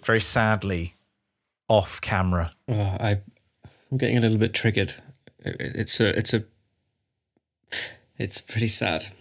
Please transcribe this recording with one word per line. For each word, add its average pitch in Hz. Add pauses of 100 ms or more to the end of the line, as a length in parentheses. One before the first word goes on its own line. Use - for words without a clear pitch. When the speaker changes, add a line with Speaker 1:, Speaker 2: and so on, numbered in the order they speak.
Speaker 1:
very 113
sadly 98 (760)
off 104
camera. 90 (160)
Speaker 2:
Oh, 123
I, 101 (680)
I'm 131
getting 123
a 117
little 110
bit 104
triggered. 101 (460)
It, -
it, -
it's -
a, 104
it's -
a, 110 (1700)
it's -
pretty 113
sad. 90 (140)